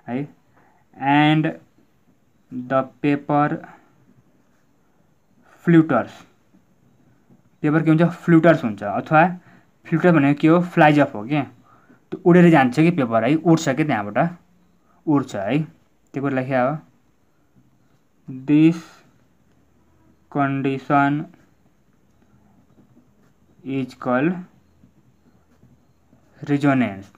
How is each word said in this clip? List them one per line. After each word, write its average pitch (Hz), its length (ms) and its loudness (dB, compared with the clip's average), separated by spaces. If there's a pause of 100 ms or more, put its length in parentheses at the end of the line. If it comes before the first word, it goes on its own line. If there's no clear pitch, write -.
है। 131 220 -10 (840)
And 151 360 2 (1200)
the 135 100 0 (220)
paper 147 460 -2 (2250)
flutters, 156 460 2 (1500)
पेपर 151 200 0
के 156 80 0
हुन्छ? 160 120 2
फ्लुटर्स 165 640 2
हुन्छ, 104 180 -10
अथवा 120 440 2 (600)
फ्लुटर 170 260 0
भनेको 143 280 2
के 156 80 2
हो? 175 120 4 (160)
फ्लाइज 151 240 4
अफ 139 140 -2
हो 104 100 -12
के, 143 180 -4
त्यो - 840 -20
उडेर 175 260 6
जान्छ 131 300 4
कि 165 100 2
पेपर 117 340 -2
है, 135 100 0
उड्छ 160 340 0
के, 139 160 -2
त्यहाँबाट 120 460 -4 (760)
उड्छ 143 300 -2
है, 110 260 -4 (520)
त्यो 139 80 -10
कुरा 139 140 -6
लेख्या 131 260 -4
हो। 147 160 -4 (1700)
This 156 300 2 (1500)
condition 139 800 -2 (2500)
is 131 300 -8 (100)
called 131 300 -2 (2250)
resonance, 131 560 -2 (120)